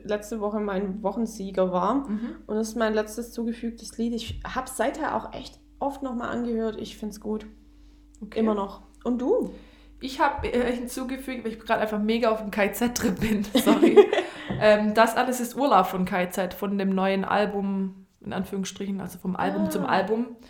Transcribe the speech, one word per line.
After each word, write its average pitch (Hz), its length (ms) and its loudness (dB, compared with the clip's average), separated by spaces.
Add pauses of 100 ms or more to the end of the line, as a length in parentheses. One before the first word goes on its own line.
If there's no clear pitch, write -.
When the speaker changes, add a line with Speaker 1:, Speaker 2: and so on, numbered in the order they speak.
Speaker 1:
letzte 208 360 -4
Woche 208 200 -2
mein 196 440 -2
Wochensieger 196 680 -2
war. 202 380 2
Speaker 2:
Mhm. 226 260 -4 (120)
Speaker 1:
Und 214 80 -2
das 220 140 0
ist 220 60 -8
mein 220 200 2
letztes 214 360 -2
zugefügtes 226 680 -6
Lied. 233 160 0
Ich 226 300 -6
hab's - 320 -6
seither 269 400 -2
auch - 180 -6
echt - 260 -16 (200)
oft 277 220 -4
noch 254 140 -4
mal 240 140 -4
angehört. 226 500 -2
Ich - 180 -10
find's 208 220 -8
gut. 214 260 -6 (800)
Speaker 2:
Okay. 214 160 -6
Speaker 1:
Immer 220 160 2
noch. 196 260 -6 (220)
Und 240 160 0
du? 339 320 0 (500)
Speaker 2:
Ich 262 180 -8
hab, 285 260 2
äh, 240 280 0
hinzugefügt, 254 720 -6
weil 226 80 -4
ich - 60 -14
grad 220 200 0
einfach 214 200 -2
mega 226 300 2
auf 214 120 -2
dem 202 100 -8
K-Z-Trip 208 680 0
bin, 214 300 0
<laughs> 254 140 2
sorry. - 400 6
Speaker 1:
<laughs> - 40 6 (520)
Speaker 2:
Ähm, 214 340 6
Das 226 240 6
alles 247 220 0
ist 233 180 -4
Urlaub 220 300 6
von 185 180 0
K 180 240 0
Z, 180 240 -2
von 202 240 -2
dem 196 120 0
neuen 190 360 2
Album, 196 800 0 (160)
in - 100 -10
Anführungsstrichen, 190 680 -6
also 185 180 -10
vom 180 160 -2
Album 302 300 2
Speaker 1:
Ah. 320 40 2
Speaker 2:
zum 240 160 0
Album. 214 500 0 (140)